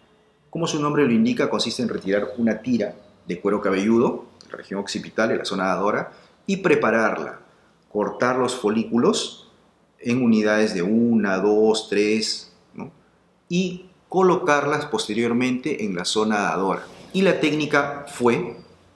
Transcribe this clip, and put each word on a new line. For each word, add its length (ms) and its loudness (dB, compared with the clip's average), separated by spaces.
Como 180 -4
su 140 -4
nombre 240 2
lo 80 4
indica, 380 2
consiste 320 -2
en 80 -2
retirar 380 -2
una 240 0
tira 320 -2
de 120 -6
cuero 200 0
cabelludo, 640 2
la 60 -12
región 240 -8
occipital 540 -4
y 40 -2
la 60 -6
zona 220 -2
dadora, 460 -2
y 120 -2
prepararla, 840 0
cortar 440 0
los 180 0
folículos 960 -2
en 240 0
unidades 500 4
de 100 -2
una, 540 2
dos, 540 2
tres, 640 -2
¿no? 180 -14
Y 380 -4
colocarlas 800 2
posteriormente 1000 -2
en 120 -4
la 80 -6
zona 380 0
dadora. 440 -2
Y 100 0
la 180 4
técnica 680 0
fue, 480 0